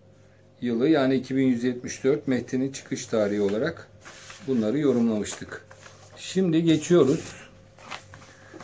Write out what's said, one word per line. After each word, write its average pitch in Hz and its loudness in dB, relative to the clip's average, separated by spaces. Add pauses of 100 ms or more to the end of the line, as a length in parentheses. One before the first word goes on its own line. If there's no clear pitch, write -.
(600)
yılı, 120 0
yani 135 4
iki 131 -2
bin 135 4
yüz 120 2
yetmiş 123 -4
dört 131 2
Mehdi'nin 131 -2
çıkış - -10
tarihi 104 0
olarak 110 -2 (600)
bunları 120 0
yorumlamıştık. 117 0 (520)
Şimdi 170 0
geçiyoruz 160 4 (1300)